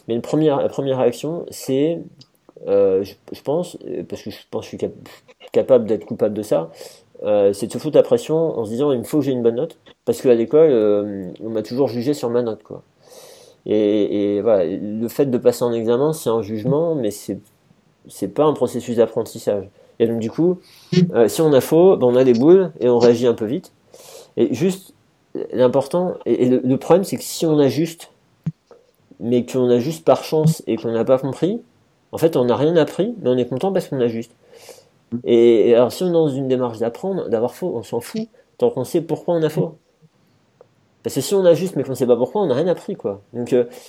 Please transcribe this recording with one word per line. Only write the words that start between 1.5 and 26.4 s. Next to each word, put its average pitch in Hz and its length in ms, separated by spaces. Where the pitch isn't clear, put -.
euh, 98 380
je, 98 100
je - 120
pense, 170 440
euh, 90 160
parce - 200
que 107 80
je - 80
pense 110 120
que - 20
je - 60
suis 101 80
cap-, 101 140
capable 113 340
d'être 104 200
coupable 107 280
de 107 80
ça, 147 280
euh, 101 300
c'est 101 160
de - 40
se 123 60
foutre 151 180
la 135 60
pression 156 560
en 113 60
se 104 60
disant, « 139 220
Il 123 60
me 113 60
faut 151 140
que 139 60
j'ai 135 80
une 123 120
bonne 117 120
note, 156 220
parce 117 160
qu'à 123 140
l'école, 143 360
euh, 104 600
on 110 100
m'a 110 120
toujours 123 240
jugé 120 280
sur 123 160
ma 120 120
note, 110 220
quoi. » 92 180
Et, 104 720
et 98 60
voilà, 104 220
le 104 440
fait 143 180
de 123 120
passer 123 260
en 120 80
examen, 120 400
c'est 156 180
un 113 120
jugement, 127 520
mais 117 160
c'est, 98 280
c'est - 200
pas 147 160
un 151 80
processus 120 440
d'apprentissage. 107 720
Et 117 80
donc, 117 140
du 110 100
coup, 180 280
euh, 117 140
si - 140
on 156 100
a 131 80
faux, 165 360
ben, 123 100
on 123 100
a 131 80
des 127 100
boules 160 460
et 120 80
on 120 100
réagit 120 280
un 117 80
peu 110 120
vite. - 260
Et - 180
juste, 185 400
l'important, 135 640
et, 120 180